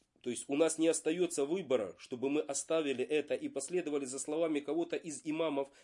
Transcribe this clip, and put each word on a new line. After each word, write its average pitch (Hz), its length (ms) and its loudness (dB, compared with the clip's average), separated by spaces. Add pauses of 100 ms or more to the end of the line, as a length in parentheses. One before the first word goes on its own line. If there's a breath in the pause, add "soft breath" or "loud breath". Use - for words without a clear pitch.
(220)
то 123 80 -6
есть 117 180 -4
у 139 80 -2
нас 160 220 4
не 160 100 4
остаётся 160 580 2
выбора, 131 520 0
чтобы 127 320 -4
мы 147 100 2
оставили 143 640 0
это 147 320 0
и 135 140 -2
последовали 147 560 -2
за 127 120 -6
словами 151 440 0
кого-то 160 340 0
из 147 300 -6
имамов, 151 440 0 (140 loud breath)